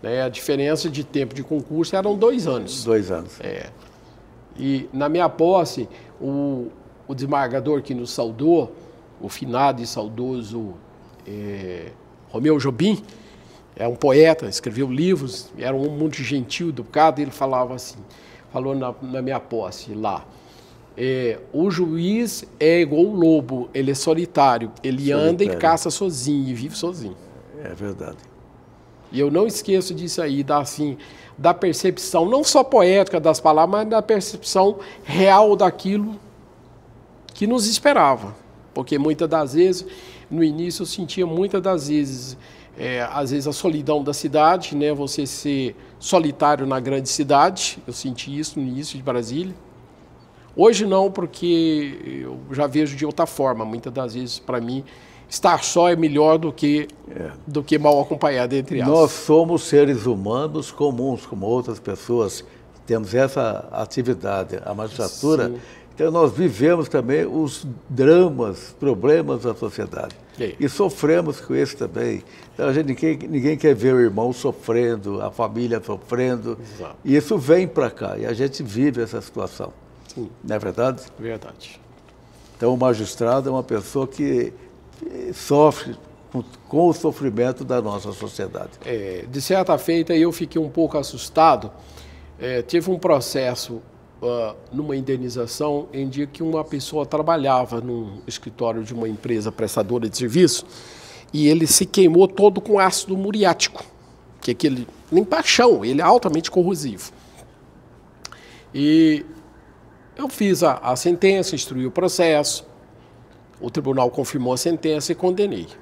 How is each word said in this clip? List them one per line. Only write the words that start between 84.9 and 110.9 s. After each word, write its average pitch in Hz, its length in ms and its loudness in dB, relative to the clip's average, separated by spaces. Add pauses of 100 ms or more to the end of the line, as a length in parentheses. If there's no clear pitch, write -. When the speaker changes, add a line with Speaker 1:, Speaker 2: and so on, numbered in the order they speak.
Speaker 2:
eh, - 260 -10
sofre 147 640 2 (360)
com, 127 100 -6 (260)
com 170 200 4
o 165 40 4
sofrimento 131 720 -4
da 123 160 -2
nossa 101 320 -8
sociedade. 95 580 -10 (140)
Speaker 1:
É, 98 460 -8
de 135 100 -8
certa 180 380 2
feita, 165 360 0
eu 165 180 4
fiquei 165 280 -6
um 151 80 -2
pouco 156 300 -2
assustado. 135 720 2 (680)
É, 127 240 -4
teve 170 280 -2
um 180 80 -2
processo, 131 840 0 (420)
ah, 117 320 -2 (180)
numa 143 240 -4
indenização, 131 960 -4
em 135 160 -6
dia 139 200 -6
que 143 160 -10
uma 160 200 -2
pessoa 147 400 -6
trabalhava 135 760 0
num 113 460 -8
escritório 113 580 -6
de 113 100 -12
uma 117 140 -4
empresa 110 420 -4
prestadora 113 580 -2
de - 80 -8
serviço 131 480 4 (680)
e 147 160 4
ele 160 180 4
se - 180 4
queimou 180 440 6
todo 196 320 4
com 208 180 2
ácido 190 380 2
muriático, 196 680 0 (560)
que - 120 -4
é - 0 -
aquele, 123 340 -2 (240)
nem 185 140 4
paixão, 247 600 2
ele 135 160 0
é 175 40 0
altamente 170 460 2
corrosivo. 151 600 -2 (1600)
E 151 500 4 (920)
eu 277 120 -6
fiz 190 340 0
a, 147 120 4
a 123 220 -2